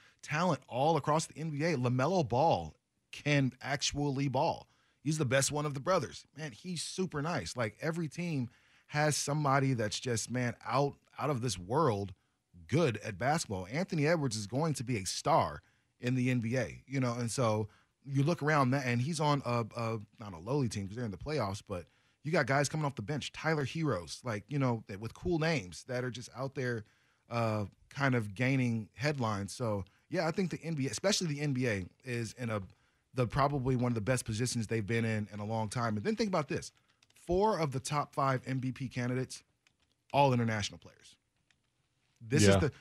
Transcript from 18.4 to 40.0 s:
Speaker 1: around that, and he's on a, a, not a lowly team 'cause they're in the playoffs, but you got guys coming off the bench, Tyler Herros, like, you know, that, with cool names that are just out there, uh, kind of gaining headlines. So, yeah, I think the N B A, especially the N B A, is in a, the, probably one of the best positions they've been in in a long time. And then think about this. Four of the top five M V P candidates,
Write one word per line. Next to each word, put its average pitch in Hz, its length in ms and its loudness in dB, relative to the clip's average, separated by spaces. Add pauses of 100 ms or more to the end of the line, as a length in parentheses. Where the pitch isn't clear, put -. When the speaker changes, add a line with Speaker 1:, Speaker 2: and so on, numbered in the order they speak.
Speaker 1:
around 143 280 4
that, 135 160 0
and 120 160 2
he's 160 180 -2
on 147 240 2
a, 120 220 0 (100)
a, 113 220 -2 (200)
not 104 140 -12
a 82 60 -12
lowly 123 300 0
team 101 180 -4
'cause 98 100 -10
they're 123 80 -6
in 110 60 -4
the 92 80 -8
playoffs, 110 480 -4
but 90 200 -8 (360)
you 151 100 -6
got 156 140 4
guys 135 220 4
coming 156 180 -2
off 135 80 -4
the - 80 -8
bench, 117 300 -4
Tyler 151 320 0
Herros, 123 600 -2
like, 110 240 -4
you 143 100 -2
know, 120 280 2
that, 98 140 -10
with 113 120 -8
cool 175 260 0
names 147 500 -2
that 123 160 -2
are 127 60 -4
just 120 240 -12
out 131 200 -6
there, 123 300 -4 (460)
uh, 110 360 0 (240)
kind 135 240 2
of 107 200 0
gaining 123 600 0
headlines. 110 580 -2
So, 107 320 -2 (240)
yeah, 165 180 -2
I 165 40 0
think 175 200 -2
the 156 120 -8
N 160 120 -4
B 135 120 -2
A, 131 40 -2
especially 196 360 0
the 143 140 -2
N 147 120 0
B 127 140 0
A, 98 180 0 (200)
is 120 340 -6
in 123 100 -4
a, 107 140 -2 (500)
the, 127 140 2
probably 135 500 2
one 123 140 2
of 117 60 2
the 113 40 0
best 123 240 0
positions 117 440 -2
they've 113 180 -2
been 117 180 0
in 107 280 0
in 104 80 -8
a 104 40 -6
long 110 240 -2
time. 117 280 -2
And 101 100 -2
then 214 100 0
think 226 120 0
about 175 200 0
this. - 240 -6 (540)
Four 196 320 4
of 151 140 0
the 131 80 -2
top 147 340 -2
five 135 320 2
M 131 140 -2
V 127 120 -4
P 123 160 -6
candidates, 127 540 -4 (680)